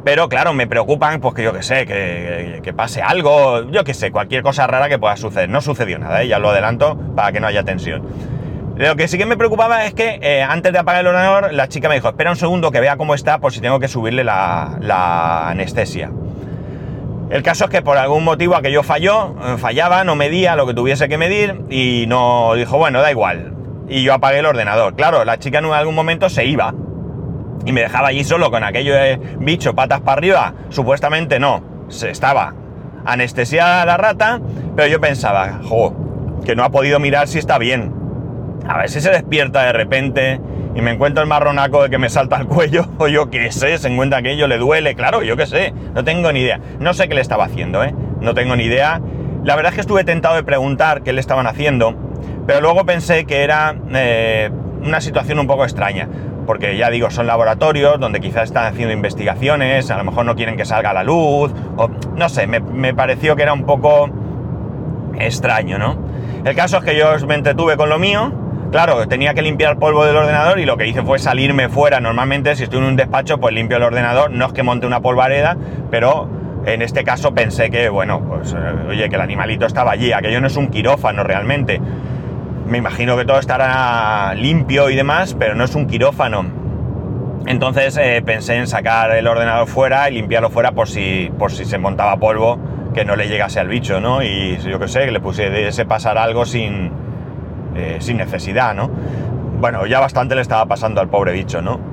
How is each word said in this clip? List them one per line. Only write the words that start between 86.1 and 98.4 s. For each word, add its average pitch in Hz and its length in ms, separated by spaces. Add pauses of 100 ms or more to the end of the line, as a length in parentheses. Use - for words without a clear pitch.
Entonces, 131 520
eh, 123 280
pensé 113 300
en 120 120
sacar 113 440
el 113 160
ordenador 117 400
fuera 131 420
y 131 60
limpiarlo 113 340
fuera 117 220
por 110 180
si, 95 480
por 101 140
si - 140
se 101 120
montaba 98 400
polvo, 110 400 (360)
que 110 120
no 101 100
le 104 120
llegase 104 320
al 90 80
bicho, 107 320
¿no? 123 240
Y 95 360
yo 95 200
qué 95 80
sé, 127 180
que 131 60
le 107 80
pusiese 101 640
pasar 110 340
algo 117 280
sin, 101 460 (840)
eh, 82 240
sin 117 180
necesidad, 98 580